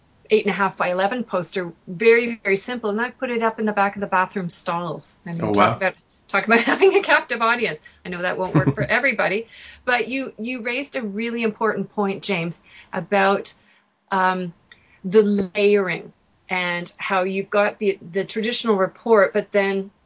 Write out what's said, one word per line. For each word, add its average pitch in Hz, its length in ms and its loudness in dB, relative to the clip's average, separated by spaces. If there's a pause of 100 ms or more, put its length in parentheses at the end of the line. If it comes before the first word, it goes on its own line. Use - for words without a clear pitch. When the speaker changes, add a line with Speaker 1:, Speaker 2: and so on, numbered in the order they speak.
(280)
Speaker 1:
eight 220 160 4
and 202 60 0
a 180 60 -2
half 190 200 0
by 180 140 -2
eleven 202 320 0
poster, 180 500 -4 (140)
very, 226 560 2
very 196 140 2
simple, 233 340 -4
and 208 100 -2
I 247 120 -4
put 254 180 -6
it 226 140 -2
up 220 160 0
in 214 60 -2
the 208 60 0
back 202 220 0
of 202 60 -8
the 196 80 -4
bathroom 185 420 -2
stalls. 170 760 -8
I 175 60 -12
mean, 170 100 -6
Speaker 2:
Oh, 104 120 0
Speaker 1:
talk 101 40 2
Speaker 2:
wow. 107 200 4
Speaker 1:
about, 185 180 -2 (320)
talk 294 200 -2
about 233 140 4
<laughs> 269 120 0
having 349 240 6
a 403 60 2
captive 285 380 0
audience. 226 380 0 (260)
I 180 40 -12
know 180 140 -8
that 185 140 -2
won't 185 160 -4
work 139 220 2
for 151 80 -4
Speaker 2:
<laughs> 208 160 0
Speaker 1:
everybody, 226 480 0 (380)
but 240 240 0
you, 262 280 -6
you 240 260 -8
raised 254 340 -6
a 254 60 -6
really 226 420 -6
important 208 480 -2
point, 196 320 -4
James, 170 360 -4 (320)
about, 196 640 0 (560)
um, 185 420 0 (520)
the 202 180 6 (320)
layering 202 580 2 (360)
and 175 480 -4
how 190 260 -2
you've 196 280 -4
got 208 280 0
the, 196 240 0
the 170 220 -4
traditional 220 500 -2
report, 190 580 4
but 208 200 -2
then 196 400 0 (140)